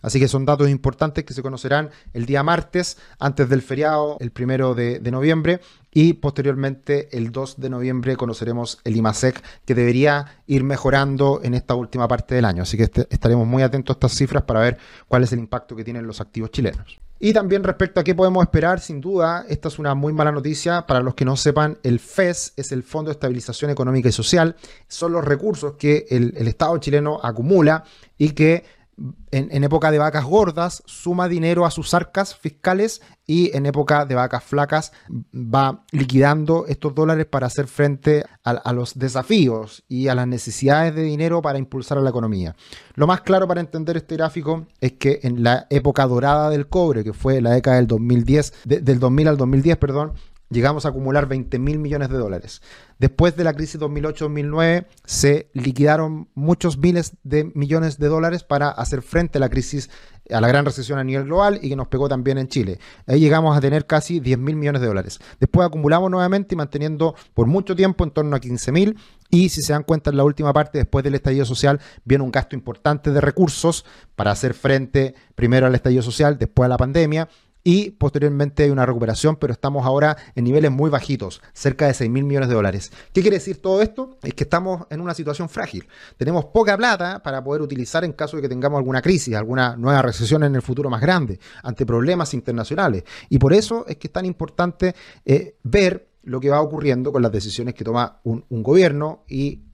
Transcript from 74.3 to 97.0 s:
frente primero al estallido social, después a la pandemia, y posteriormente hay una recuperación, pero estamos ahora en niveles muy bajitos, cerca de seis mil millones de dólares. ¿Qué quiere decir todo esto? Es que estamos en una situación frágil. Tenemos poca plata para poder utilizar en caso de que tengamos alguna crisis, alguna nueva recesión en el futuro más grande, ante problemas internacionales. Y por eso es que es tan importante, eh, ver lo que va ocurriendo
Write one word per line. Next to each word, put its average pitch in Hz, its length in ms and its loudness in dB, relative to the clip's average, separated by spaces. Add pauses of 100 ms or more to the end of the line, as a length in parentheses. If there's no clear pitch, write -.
frente 135 640 0 (180)
primero 127 320 4
al 127 80 4
estallido 127 300 2
social, 143 340 2
después 123 300 2
a - 20 2
la 123 80 0
pandemia, 156 500 0 (380)
y 196 260 4
posteriormente 143 720 0
hay 143 80 4
una 131 140 2
recuperación, 120 520 0
pero 123 160 -2
estamos 139 320 -4
ahora 143 320 2 (180)
en 120 80 -2
niveles 143 260 4
muy 139 200 0
bajitos, 127 520 -4 (120)
cerca 143 340 0
de 131 60 2
seis 117 180 -2
mil 139 140 0
millones 139 240 -2
de 123 60 2
dólares. 98 360 -2 (220)
¿Qué 185 80 4
quiere 202 160 4
decir 185 240 -8
todo 190 200 2
esto? 240 400 -4
Es 139 120 -8
que - 100 -6
estamos 175 460 -2
en 151 100 -10
una 175 140 -8
situación 156 340 -8
frágil. - 400 -10 (300)
Tenemos 156 260 0
poca 208 320 2
plata 196 480 -2
para 135 180 -6
poder 143 200 -4
utilizar 139 420 -4
en 165 80 -4
caso 151 240 -8
de 147 60 -6
que 135 80 -4
tengamos 139 300 -2
alguna 131 220 -2
crisis, 143 320 0
alguna 120 440 -2
nueva 135 240 2
recesión 127 420 0
en 143 120 2
el 123 60 0
futuro 135 280 -4
más 120 100 -2
grande, 143 400 0 (240)
ante 127 220 -4
problemas 143 480 0
internacionales. 120 720 -4 (240)
Y 135 100 4
por 139 140 6
eso 220 340 2
es - 80 -8
que - 120 -16
es - 60 -12
tan 185 120 -4
importante, 175 680 -4 (300)
eh, 143 400 0
ver 180 460 0 (140)
lo 127 180 -8
que 139 80 2
va 143 100 4
ocurriendo 147 540 0